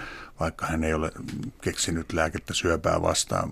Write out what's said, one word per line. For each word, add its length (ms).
vaikka 260
hän 180
ei 100
ole 180
keksinyt 520
lääkettä 420
syöpää 480
vastaan, 500